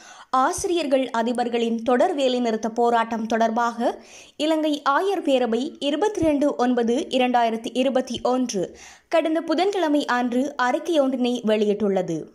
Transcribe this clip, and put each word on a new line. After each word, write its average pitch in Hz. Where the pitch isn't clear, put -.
ஆசிரியர்கள் 285
அதிபர்களின் 233
தொடர் 285
வேலைநிறுத்த 247
போராட்டம் 226
தொடர்பாக 233
இலங்கை 302
ஆயர் 349
பேரவை 247
இருபத்தி 311
ரெண்டு 294
ஒன்பது 247
இரண்டாயிரத்தி 240
இருபத்தி 254
ஒன்று 240
கடந்த 320
புதன்கிழமை 320
அன்று 247
அறிக்கை 302
ஒன்றினை 247
வெளியிட்டுள்ளது. 202